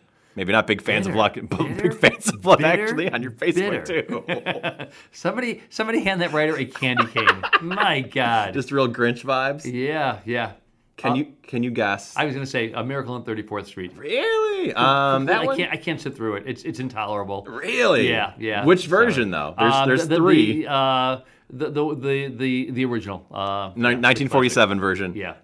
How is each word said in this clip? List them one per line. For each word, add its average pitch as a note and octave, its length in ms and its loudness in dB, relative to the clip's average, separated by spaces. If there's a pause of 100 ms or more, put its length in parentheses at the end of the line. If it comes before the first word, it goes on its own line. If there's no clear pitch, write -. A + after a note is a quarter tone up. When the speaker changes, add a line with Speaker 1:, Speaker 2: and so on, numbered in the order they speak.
(380)
Speaker 1:
maybe F#2+ 160 0
not A2 120 4
big G#2+ 160 0
fans G#2 240 0
of F#2+ 60 -2
Speaker 2:
Bitter. G#2 100 -2
Speaker 1:
Luck, G#2 140 2
<laughs> - 140 -10
but - 80 -2
Speaker 2:
Bitter. - 320 -2
Speaker 1:
big - 100 -4
fans - 300 4
of - 160 -6
Love F#3 140 8
Speaker 2:
Bitter. E3+ 240 2
Speaker 1:
Actually G#3+ 280 -2
on A#2+ 100 -4
your B2+ 100 -8
Facebook, E3+ 540 -2
Speaker 2:
Bitter. D#3+ 180 -2
Speaker 1:
too. E3+ 840 -6 (120)
Speaker 2:
<laughs> - 120 -20
Somebody, A3+ 580 -6
somebody A3 340 -2
hand F#3+ 180 0
that E3+ 100 -2
writer D#3 260 2
a C3+ 80 -2
candy B2 420 0
cane. G#2+ 380 0
Speaker 1:
<laughs> - 160 0
Speaker 2:
My F3 400 0
God. A2+ 520 0
Speaker 1:
Just C3+ 180 -6
real C3+ 160 2
Grinch A#2+ 360 0
vibes? C3+ 380 -2 (100)
Speaker 2:
Yeah, C3 540 -2
yeah. A#2 280 -4 (440)
Speaker 1:
Can B2 160 -2
Speaker 2:
Uh, - 20 0
Speaker 1:
you, D3 180 -4 (100)
can A#2+ 200 -4
you B2 80 -2
guess? G#2 460 -2
Speaker 2:
I D3+ 80 0
was C#3+ 80 -2
gonna C3+ 120 -6
say A2+ 280 -4
A A#2 100 -4
Miracle C3 300 -6
on B2 100 -8
Thirty-fourth G#2 440 -6
Street. F#3 280 -12
Speaker 1:
Really? G4 800 -2
Um, C3+ 540 2
that G3 140 2
Speaker 2:
I D#3+ 40 0
Speaker 1:
one? F3+ 120 -2
Speaker 2:
can't, F3 140 -2
I D#3 60 -4
can't D#3 240 -6
sit C3+ 140 -8
through A2 200 -4
it. G2+ 100 -8
It's, B2+ 180 -10
it's - 160 -8
intolerable. G#2 680 -6
Speaker 1:
Really? E3 640 2
Speaker 2:
Yeah, G#2+ 280 0
yeah. A2 280 -2
Speaker 1:
Which F3+ 180 8
Speaker 2:
So, - 60 -8
Speaker 1:
version, E3+ 420 4
though? D#2 260 -4
There's, C3+ 160 4
Speaker 2:
uh, C#3 120 4
Speaker 1:
there's C3+ 180 6
Speaker 2:
the, - 40 -2
the, D3+ 100 2
Speaker 1:
three. D#3 460 6
Speaker 2:
the, C#3+ 80 -8
uh, C3 500 2 (300)
the, C3 200 -6
the, D3 240 -2
the, C#3 400 -2
the, B2+ 360 0
the B2+ 140 0
original. G2+ 460 -4
Uh, G2 460 -4
Speaker 1:
Ni-, A#2+ 120 -4
Speaker 2:
yeah, A#2+ 60 -4
the B2 60 -4
Speaker 1:
nineteen B2 260 2
forty-seven B2 500 2
Speaker 2:
classic. F#2+ 40 -4
Speaker 1:
version. F#2+ 340 -2
Speaker 2:
Yeah, F#2 160 -10
Speaker 1:
Uh, - 120 -18